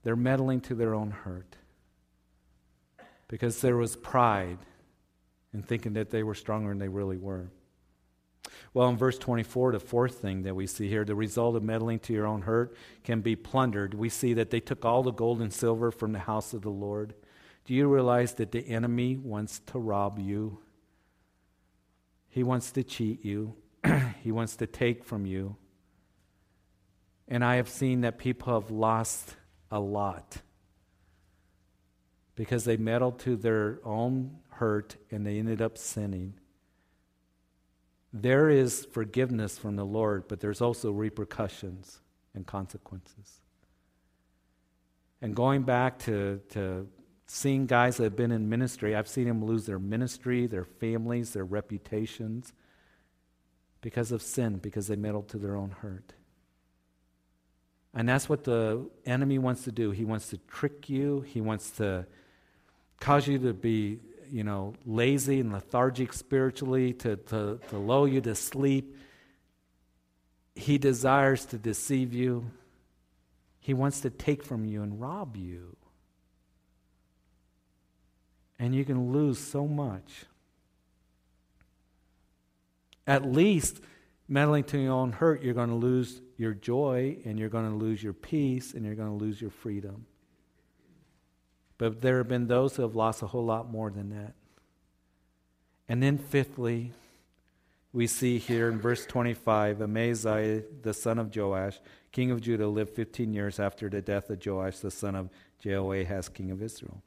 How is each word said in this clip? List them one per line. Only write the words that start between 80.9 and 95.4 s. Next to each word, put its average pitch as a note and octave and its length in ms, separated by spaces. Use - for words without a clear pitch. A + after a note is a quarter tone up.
At C#3 240
least D#3+ 520
meddling D3 340
to - 140
your C3+ 160
own B2+ 180
hurt, D#3+ 320
you're B2 100
gonna A#2+ 220
lose B2 460
your A2+ 160
joy, B2+ 720
and G#2+ 120
you're A2 120
gonna A2 260
lose A2 260
your G#2 120
peace, C3 600
and A2 120
you're G#2+ 100
gonna G#2+ 200
lose G#2 260
your G#2+ 100
freedom. G#2 540
But A#2 240
there B2+ 180
have A#2+ 100
been B2 180
those B2+ 280
who C3 80
have A2+ 120
lost A2+ 260
a G#2+ 60
whole A#2+ 160
lot A2+ 260
more A2 220
than G2+ 200
that. G#2 220